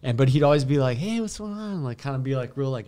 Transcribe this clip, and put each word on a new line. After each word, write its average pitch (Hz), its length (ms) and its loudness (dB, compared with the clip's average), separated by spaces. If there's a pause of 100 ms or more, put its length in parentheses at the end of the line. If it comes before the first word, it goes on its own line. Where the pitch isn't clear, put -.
And, 123 140 -2
but 135 120 4
he'd 135 140 4
always 147 220 4
be 139 140 2
like, 127 200 2
Hey, 214 220 -2
what's 220 180 -6
going 208 140 -8
on? 202 320 -6
Like, 120 140 -6
kinda 135 200 -6
be, 131 180 -2
like, 123 200 -6
real, 139 140 -2
like 123 180 -6